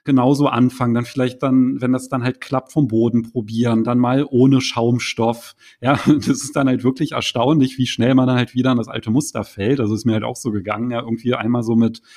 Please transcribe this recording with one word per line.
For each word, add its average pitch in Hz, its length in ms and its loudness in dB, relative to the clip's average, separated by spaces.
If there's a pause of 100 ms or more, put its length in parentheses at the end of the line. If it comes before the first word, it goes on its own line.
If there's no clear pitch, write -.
genauso 139 440 4
anfangen, 123 440 0
dann 117 140 -2
vielleicht 127 360 -4
dann, 131 380 2
wenn 127 120 0
das 127 180 -4
dann 131 120 -4
halt 123 200 -4
klappt, - 300 -6
vom 147 140 2
Boden 113 360 2 (100)
probieren, 113 520 0
dann 123 140 0
mal 127 300 2
ohne 131 320 4
Schaumstoff. 117 960 -2 (260)
Ja, 131 220 2
<laughs> - 40 -2
das 143 220 2
ist - 260 -4
dann 135 140 2
halt 120 160 0
wirklich 131 280 -2
erstaunlich, 127 680 0
wie 127 80 0
schnell 123 280 0
man 131 120 4
dann 127 100 2
halt 120 160 -2
wieder 127 200 0
an 123 40 2
das 113 120 -2
alte 113 220 -8
Muster 123 340 -2
fällt. 123 360 -2
Also 107 140 0
ist 107 100 -6
mir 117 80 2
halt 110 120 -2
auch 120 120 -6
so 127 140 -6
gegangen, 107 400 -4
ja, 120 100 -4
irgendwie 117 340 -4
einmal 120 280 -2
so 117 140 0
mit 113 260 0 (140)